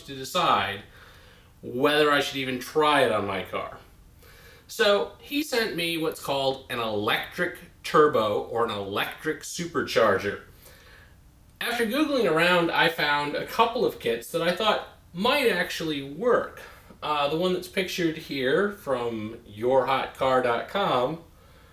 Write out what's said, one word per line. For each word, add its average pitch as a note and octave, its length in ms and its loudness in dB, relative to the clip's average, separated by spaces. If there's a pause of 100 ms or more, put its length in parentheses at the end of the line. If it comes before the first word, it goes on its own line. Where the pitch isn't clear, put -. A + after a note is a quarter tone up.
to C#3 80 -12
decide A2 680 0 (800)
whether D3 500 2
I C#3+ 100 4
should C3+ 160 -4
even C3 200 -4
try D3+ 440 4
it A#2+ 100 4
on G2+ 160 0
my F#2+ 160 -4
car. - 340 -8 (920)
So G3+ 480 4
he C#4+ 240 -2
sent A3+ 320 0
me E3+ 220 -2
what's D#3+ 260 -4
called C3+ 460 -2
an A#2+ 100 -6
electric A2+ 800 -2 (260)
turbo B2 600 4
or A#2 200 -2
an A2+ 80 -2
electric G#2+ 680 -4
supercharger. G#2+ 1040 0 (1160)
After A#3 260 -2
Googling B3+ 460 0
around, E3+ 400 4
I E3 160 2
found D3 480 0
a - 100 -4
couple A#3 380 2
of - 160 -2
kits A#2 320 -4
that E3 100 -2
I F3 140 0
thought G#3+ 320 0 (260)
might A#3+ 380 2
actually D#3+ 520 -4
work. F3 580 0 (420)
Uh, D3 240 0
the D#3 80 0
one F3+ 160 2
that's F3+ 160 -4
pictured F3 500 -2
here D3 540 0
from A#2 720 -6
your B2 420 2
hot C3+ 280 -2
car C3 260 2
dot A#2 280 -2
com D3+ 500 0 (540)